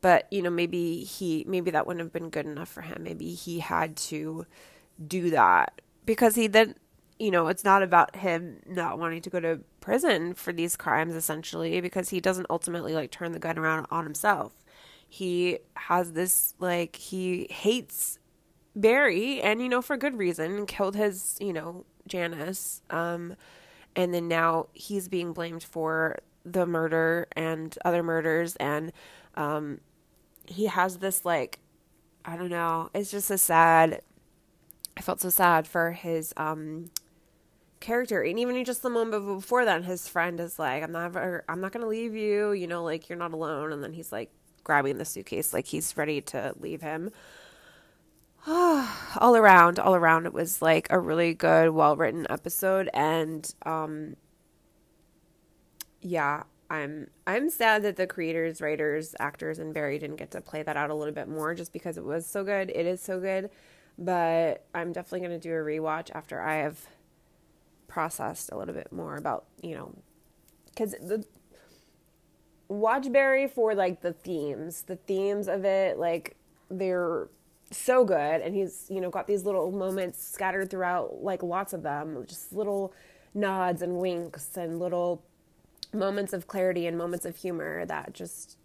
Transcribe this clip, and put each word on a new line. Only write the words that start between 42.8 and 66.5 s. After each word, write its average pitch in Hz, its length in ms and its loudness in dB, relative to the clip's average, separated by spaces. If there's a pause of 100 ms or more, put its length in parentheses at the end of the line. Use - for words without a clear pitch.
like, 160 260 -6
you're 175 80 -8
not 170 160 -6
alone." 156 400 -4
And 143 100 -8
then 160 100 -10
he's, 165 180 -14
like, - 200 -8 (320)
grabbing 143 340 2
the - 80 -6
suitcase, - 480 -4
like, - 140 -2
he's - 300 -4
ready 151 240 -2
to 131 380 -6
leave 160 220 -10
him. 165 300 -8 (1300)
<sighs> - 40 -10
All 302 880 4
around, 185 440 10
all 190 160 6
around, 165 300 6
it - 80 -4
was, - 280 -2
like, 160 280 6
a 185 100 4
really 170 360 2
good, 165 360 6
well-written 151 580 4
episode. 190 640 -2
And, 156 600 0 (120)
um, 156 500 -6 (1900)
yeah, 151 420 0 (260)
I'm, 151 400 -6 (180)
I'm 247 220 0
sad 220 340 2
that 202 140 -2
the 185 100 0
creators, 165 540 -4
writers, 151 580 -2
actors, 156 400 -4
and 156 140 -10
Barry 147 260 -4
didn't 147 160 -8
get - 160 -14
to 180 100 -10
play 151 220 -10
that 151 140 -4
out 147 120 -2
a 151 60 -4
little 151 180 -4
bit 147 140 -8
more 156 260 -4
just 170 200 -10
because 170 240 -8
it 78 60 -12
was 165 220 -4
so 202 180 -6
good. 190 300 -2
It 170 120 0
is 185 160 -2
so 185 180 -6
good. 190 300 -4 (500)
But 165 760 0
I'm 170 180 -6
definitely 180 360 -8
gonna 170 120 -6
do 165 120 -8
a 165 60 -2
rewatch 156 580 -4
after - 260 -10
I 156 140 -2